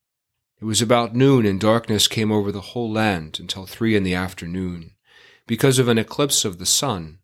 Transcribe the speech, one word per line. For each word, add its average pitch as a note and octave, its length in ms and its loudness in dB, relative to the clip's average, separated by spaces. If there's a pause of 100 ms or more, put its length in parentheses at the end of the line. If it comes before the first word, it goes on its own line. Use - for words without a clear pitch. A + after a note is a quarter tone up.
(600)
It G#2+ 60 -10
was A2 160 0
about A#2 340 2
noon, C3 300 6
and G2 160 0
darkness A2 460 2
came G#2+ 240 0
over G2+ 200 0
the G2 220 -10
whole A#2 180 -4
land G2+ 480 -2
until F#2 280 -12
three A2+ 280 0
in G2+ 60 4
the F2+ 140 0
afternoon, F2+ 800 -6 (500)
because B2+ 320 2
of B2 100 2
an A2+ 120 4
eclipse - 440 -2
of F#2 140 -4
the F2+ 80 -10
sun. F2+ 580 -4